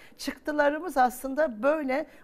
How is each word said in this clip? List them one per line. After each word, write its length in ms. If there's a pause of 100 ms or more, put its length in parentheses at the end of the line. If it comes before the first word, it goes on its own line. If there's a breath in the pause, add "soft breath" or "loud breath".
(180 loud breath)
çıktılarımız 800
aslında 680
böyle 420 (180 loud breath)